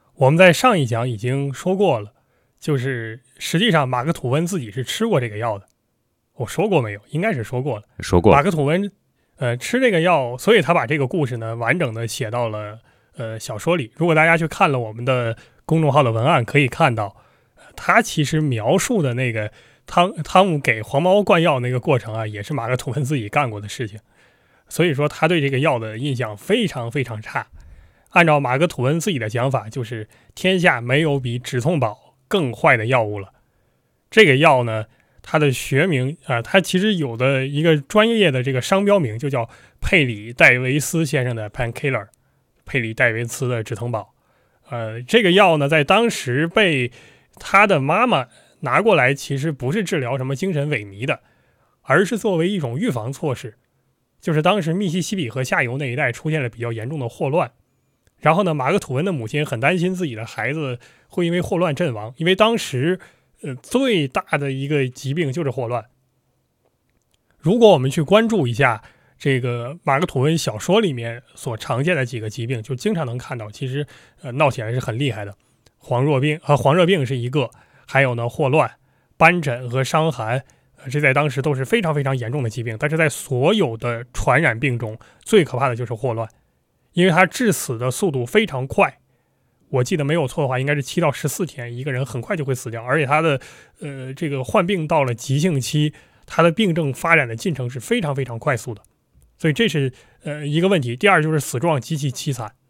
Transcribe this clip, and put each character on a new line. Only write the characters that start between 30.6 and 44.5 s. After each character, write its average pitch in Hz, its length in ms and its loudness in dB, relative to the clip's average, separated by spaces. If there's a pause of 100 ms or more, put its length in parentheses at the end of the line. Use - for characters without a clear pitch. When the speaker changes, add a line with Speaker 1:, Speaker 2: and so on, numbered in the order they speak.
Speaker 1:
没 127 200 2
有 147 180 0
比 123 200 -4
止 120 220 -4
痛 156 180 0
宝 110 360 -6 (120)
更 160 240 0
坏 135 240 4
的 113 120 -2
药 123 160 2
物 104 160 -8
了。 98 120 -14 (760)
这 220 160 6
个 139 100 6
药 139 280 6
呢， 110 220 -4 (360)
它 - 180 0
的 147 100 4
学 135 380 0
名， 139 380 0
呃， 117 160 -2
它 190 180 2
其 185 180 0
实 208 180 0
有 139 200 -4
的 131 320 0
一 143 160 -2
个 165 140 4
专 214 320 2
业 214 200 2
的 131 140 0
这 135 80 -2
个 127 100 -2
商 190 220 0
标 202 160 4
名 113 180 -2
就 139 120 -4
叫 123 200 -4 (300)
佩 170 240 2
里 113 300 -6
戴 127 260 6
维 127 180 0
斯 160 280 -2
先 135 180 -2
生 123 100 -4
的 107 160 -8
painkiller， 117 580 -4 (580)
佩 - 140 -2
里 113 140 -4
戴 123 180 2
维 113 120 -2
斯 120 240 -6
的 120 160 -2
止 113 120 -8
痛 117 140 -6
宝。 110 240 -6 (560)